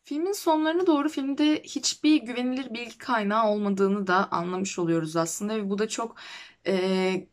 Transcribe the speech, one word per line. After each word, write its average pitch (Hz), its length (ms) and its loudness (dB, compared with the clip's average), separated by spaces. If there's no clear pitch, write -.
Filmin 330 280 -4
sonlarına 330 540 2
doğru 302 220 4
filmde 294 540 0
hiçbir - 600 2
güvenilir 247 520 -4
bilgi 233 240 -10
kaynağı 220 500 2
olmadığını 202 580 2
da 185 240 2
anlamış 185 480 -2
oluyoruz 165 380 0
aslında 208 400 -2
ve 202 140 -4
bu 202 80 -2
da 220 100 0
çok, 226 280 -6
e, 185 680 0